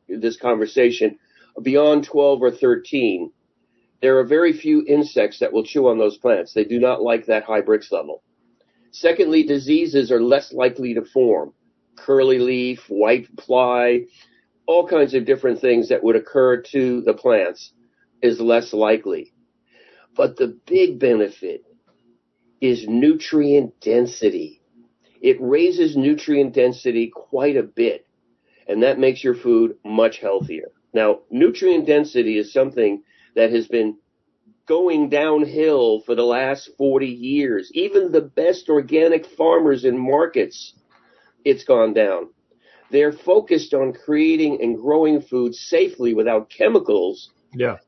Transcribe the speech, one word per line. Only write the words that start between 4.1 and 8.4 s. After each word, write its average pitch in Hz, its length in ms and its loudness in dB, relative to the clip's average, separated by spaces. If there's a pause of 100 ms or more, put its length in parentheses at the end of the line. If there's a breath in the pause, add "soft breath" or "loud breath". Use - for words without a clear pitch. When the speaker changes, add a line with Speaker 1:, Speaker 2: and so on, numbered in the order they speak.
Speaker 1:
are 131 60 2
very 156 280 2
few 151 340 0
insects 143 520 0
that - 140 -4
will 107 120 -2
chew 135 240 0
on 113 100 2
those 104 200 -2
plants. 104 340 -2
They 107 120 0
do 117 140 -4
not 127 240 0
like 117 240 -2
that 107 180 -2
high 107 180 -2
Brix 107 300 -2
level. 76 300 -8 (680)